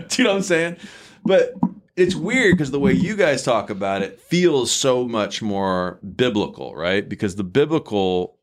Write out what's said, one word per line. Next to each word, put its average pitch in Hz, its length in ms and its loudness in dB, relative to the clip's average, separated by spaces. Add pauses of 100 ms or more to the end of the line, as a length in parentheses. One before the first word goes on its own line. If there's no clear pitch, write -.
Do - 140 -2
you - 20 4
know 214 80 4
what 196 60 0
I'm 190 60 -2
saying? 170 340 -2 (460)
But - 300 2 (420)
it's 185 200 2
weird 214 420 2
'cause 139 140 -4
the 143 80 -2
way 135 140 4
you 151 220 0
guys 185 280 2
talk 110 260 0
about 98 320 -4
it 95 180 -8
feels 160 520 2
so 127 360 2
much 107 360 -4
more 95 560 -2 (160)
biblical, 90 600 -2
right? 90 320 -2
Because 98 280 -4
the 101 80 -6
biblical 95 1000 0